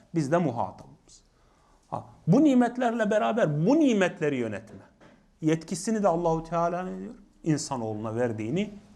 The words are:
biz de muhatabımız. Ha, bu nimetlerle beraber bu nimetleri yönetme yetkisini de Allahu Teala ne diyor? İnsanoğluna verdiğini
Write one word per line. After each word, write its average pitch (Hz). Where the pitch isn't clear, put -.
biz 147
de 170
muhatabımız. 113
Ha, -
bu 233
nimetlerle 240
beraber 208
bu 294
nimetleri 180
yönetme 107
yetkisini 170
de 196
Allahu 165
Teala 170
ne 185
diyor? 202
İnsanoğluna 113
verdiğini 120